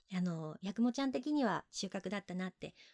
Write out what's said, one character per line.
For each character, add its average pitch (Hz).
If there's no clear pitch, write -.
あ 185
の、 160
や 196
く 202
も 247
ち 240
ゃ 269
ん 262
的 277
に 294
は 185
収 -
穫 190
だ 202
っ 190
た 180
な 185
っ 185
て -